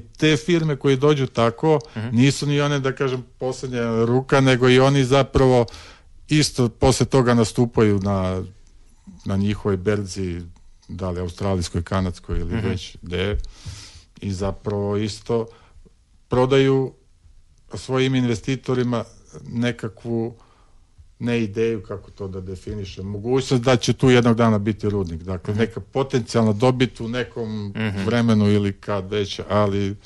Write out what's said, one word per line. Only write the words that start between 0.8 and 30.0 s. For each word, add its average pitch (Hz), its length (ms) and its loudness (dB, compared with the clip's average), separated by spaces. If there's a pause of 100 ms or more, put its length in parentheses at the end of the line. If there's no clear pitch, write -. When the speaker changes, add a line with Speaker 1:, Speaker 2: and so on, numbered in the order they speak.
Speaker 1:
dođu 139 300 2
tako, 120 520 2 (180)
Speaker 2:
Mhm. 110 160 -6
Speaker 1:
nisu 135 340 2
ni 143 140 0
one, 143 200 0
da 131 120 -2
kažem, 127 320 -2 (140)
poslednja 123 640 -2
ruka, 131 360 2
nego 131 280 4
i 127 120 8
oni 139 240 4
zapravo 127 640 4 (600)
isto 139 420 2
posle 131 360 2
toga 123 280 4
nastupaju 117 640 2
na, 92 440 -2 (840)
na 101 120 -4
njihovoj 101 400 -2
berzi, 92 640 -4 (480)
da 90 200 -8
li 90 100 -6
australijskoj, 90 640 -4
kanadskoj 90 560 -4
ili 85 180 -4
Speaker 2:
Mhm. - 120 -4
Speaker 1:
već - 340 -8
gde, 92 360 -4 (800)
i 101 140 -6
zapravo 101 640 -4
isto 110 500 -4 (800)
prodaju 135 640 2 (840)
svojim 131 400 0
investitorima 123 920 -2 (400)
nekakvu, 117 920 -6 (840)
ne 117 220 -2
ideju, 113 420 -2
kako 101 280 -14
to 98 180 -12
da 92 120 -10
definišem, 95 640 -10
mogućnost 117 560 0
da 127 140 4
će 120 160 0
tu 131 180 4
jednog 120 260 6
dana 113 220 4
biti 104 300 -2
rudnik. 87 340 -4
Dakle, 92 300 -6
Speaker 2:
Mhm. 104 80 -2
Speaker 1:
neka 110 220 -4
potencijalna 120 720 0
dobit 123 480 0
u 113 80 -8
nekom 113 600 -6
Speaker 2:
Mhm. 101 360 -4
Speaker 1:
vremenu 113 420 2
ili 101 260 2
kad 98 380 -6
već, 104 380 -4
ali, 101 580 0